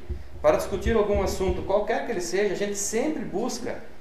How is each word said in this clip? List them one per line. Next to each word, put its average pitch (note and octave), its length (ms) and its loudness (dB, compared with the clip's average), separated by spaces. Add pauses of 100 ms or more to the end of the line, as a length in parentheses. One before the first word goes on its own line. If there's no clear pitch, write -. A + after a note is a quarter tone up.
(420)
para D#3 160 6
discutir G#3 380 0
algum G3+ 280 4
assunto, F3+ 400 0
qualquer G#3+ 420 2
que B3 60 -2
ele F#3 100 -2
seja, F#3+ 320 2
a D#3 40 -2
gente G3+ 180 -2
sempre A#3+ 480 -2
busca, - 640 -4 (120)